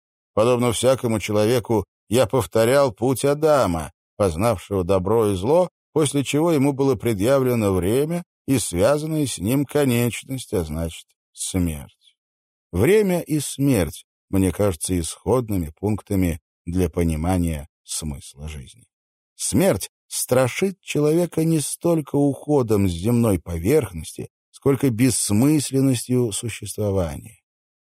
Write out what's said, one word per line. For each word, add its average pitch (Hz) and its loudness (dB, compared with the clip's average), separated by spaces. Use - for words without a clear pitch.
Подобно 120 2
всякому 127 0
человеку, 107 0
я 120 4
повторял 123 2
путь 123 -2
Адама, 139 2
познавшего 98 -2
добро 98 2
и 98 -2
зло, 156 2
после 143 0
чего 160 0
ему 143 2
было 135 0
предъявлено 117 0
время 135 0
и 135 2
связанная 147 0
с - -8
ним 127 0
конечность, 123 -2
а 90 0
значит, 80 -8
смерть. 80 -4
Время 180 2
и 151 -2
смерть, 127 -2
мне 95 2
кажется, 92 -2
исходными 95 -2
пунктами 95 -2
для 90 0
понимания 82 -2
смысла 73 -10
жизни. 69 -16
Смерть - 0
страшит 131 -2
человека 160 0
не 160 2
столько 165 -2
уходом 127 2
с 90 0
земной 107 2
поверхности, 87 -2
сколько 139 0
бессмысленностью 127 2
существования. 98 -6